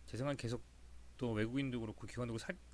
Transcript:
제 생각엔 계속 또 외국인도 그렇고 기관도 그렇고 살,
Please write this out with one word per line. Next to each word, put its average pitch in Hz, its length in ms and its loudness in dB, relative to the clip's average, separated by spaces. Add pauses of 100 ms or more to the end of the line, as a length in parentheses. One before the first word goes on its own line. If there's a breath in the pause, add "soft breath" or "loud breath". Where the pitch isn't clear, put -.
제 - 120 -6
생각엔 139 200 2
계속 117 260 0 (540)
또 123 160 2
외국인도 120 460 4
그렇고 110 280 -2
기관도 120 260 0
그렇고 113 60 2
살, 185 180 -2 (160)